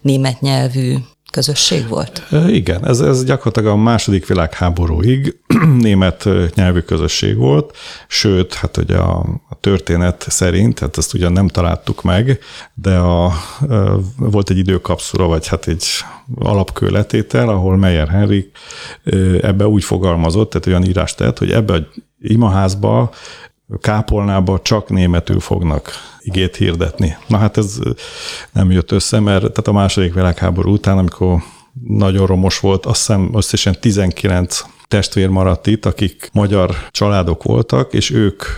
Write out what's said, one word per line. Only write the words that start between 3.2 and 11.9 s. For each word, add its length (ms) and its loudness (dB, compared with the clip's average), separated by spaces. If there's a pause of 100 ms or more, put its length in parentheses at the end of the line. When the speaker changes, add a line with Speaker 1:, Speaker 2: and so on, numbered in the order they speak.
Speaker 2:
gyakorlatilag 460 0
a 60 2
második 520 2
világháborúig 1120 0 (140)
<clears throat> 340 4
német, 380 2
ö, 280 2
nyelvű 260 2
közösség 580 -2
volt, 400 0 (300)
sőt, 460 0
hát 240 -4
ugye 200 0
a, 220 0 (300)
a 100 -16
történet 680 0
szerint, 500 0
hát 180 -4
ezt 160 -4
ugyan 180 0
nem 160 2
találtuk 560 -2